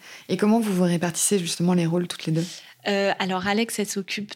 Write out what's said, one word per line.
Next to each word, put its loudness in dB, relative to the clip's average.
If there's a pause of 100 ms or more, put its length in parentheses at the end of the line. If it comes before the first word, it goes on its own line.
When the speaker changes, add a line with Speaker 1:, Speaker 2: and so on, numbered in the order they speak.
(300)
Speaker 1:
Et 0
comment 4
vous -2
vous 4
répartissez 2
justement 0
les 4
rôles 0
toutes -10
les 0
deux ? 0 (420)
Speaker 2:
Euh, 2
alors -2
Alex, 0
elle -2
s'occupe -6